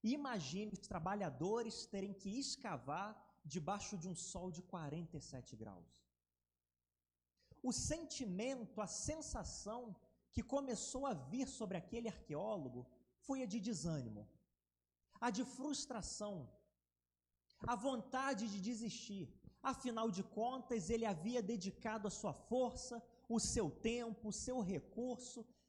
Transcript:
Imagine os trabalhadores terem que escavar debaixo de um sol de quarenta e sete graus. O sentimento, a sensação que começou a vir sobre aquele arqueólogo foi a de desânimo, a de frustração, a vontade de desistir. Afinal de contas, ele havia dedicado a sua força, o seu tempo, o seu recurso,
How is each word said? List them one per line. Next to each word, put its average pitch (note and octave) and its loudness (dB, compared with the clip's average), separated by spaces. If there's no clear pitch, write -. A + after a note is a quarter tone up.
Imagine G#3+ 2
os - -8
trabalhadores F#3+ 2
terem G3 -2
que G3+ -2
escavar F#3 -2
debaixo F3+ 0
de E3 -4
um F3+ -2
sol F3+ -4
de E3+ -6
quarenta D#3+ -4
e C#3 -2
sete B2 -10
graus. G2 -10
O B3+ 2
sentimento, B3 0
a G3 2
sensação A#3 -4
que A#3 2
começou C4+ 0
a C4 4
vir E3 0
sobre F#3 -2
aquele A3+ -2
arqueólogo D3 -2
foi C4+ 0
a B3 0
de G3+ 0
desânimo, C#3+ 0
a A#3+ 4
de A3 2
frustração, G#3 -2
a A#3+ 4
vontade B3+ 2
de G3 -2
desistir. G#3 -2
Afinal A#3 2
de F#3 0
contas, A#3 0
ele A3+ 4
havia G#3 2
dedicado G#3+ 0
a - 2
sua F3+ -2
força, A#3+ 2
o A#3 6
seu F3+ 4
tempo, A3+ 0
o - -2
seu B3+ 0
recurso, A3+ 0